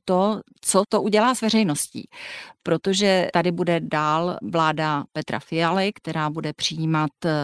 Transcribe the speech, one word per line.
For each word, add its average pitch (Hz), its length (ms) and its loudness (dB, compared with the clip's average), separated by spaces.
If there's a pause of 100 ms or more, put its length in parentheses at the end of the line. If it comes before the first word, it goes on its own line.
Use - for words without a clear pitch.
to, 196 360 0 (200)
co 196 280 2
to 214 140 0
udělá 214 320 2
s - 80 -6
veřejností, 214 680 0 (540)
protože 190 720 2
tady 175 200 2
bude 170 300 0
dál 156 600 0
vláda 156 720 0
Petra 147 260 -6
Fialy, 170 540 0
která 156 380 -4
bude 156 220 -6
přijímat 160 580 -2 (340)